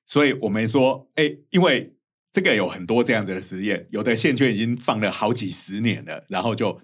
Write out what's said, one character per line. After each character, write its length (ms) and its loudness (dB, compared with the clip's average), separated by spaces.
所 200 2
以 160 2
我 80 0
们 180 0
说， 460 2
哎， 200 0
因 140 2
为 320 0
这 120 0
个 120 4
有 140 2
很 160 -10
多 180 2
这 120 0
样 100 0
子 100 -6
的 60 -6
实 220 -8
验， 280 -2
有 120 -4
的 120 2
线 220 2
圈 160 4
已 60 -2
经 180 0
放 240 -2
了 100 0
好 220 0
几 180 -4
十 300 -4
年 240 -2
了， 240 -12
然 140 -2
后 120 0
就 280 -2